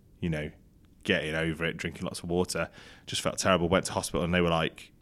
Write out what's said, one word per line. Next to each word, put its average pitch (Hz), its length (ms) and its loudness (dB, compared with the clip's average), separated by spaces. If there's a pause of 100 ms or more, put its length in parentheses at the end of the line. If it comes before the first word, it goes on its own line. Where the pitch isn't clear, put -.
(200)
you 90 100 -2
know, 76 200 -4 (540)
getting 78 300 0
over 80 300 0
it, 82 120 -2
drinking 85 280 -6
lots - 160 -6
of 90 80 -10
water, 85 400 0 (380)
just - 160 -4
felt - 160 -2
terrible, 87 300 4
went 90 180 4
to - 60 -6
hospital, - 300 -2
and 85 120 0
they 90 80 6
were 85 80 4
like, - 520 0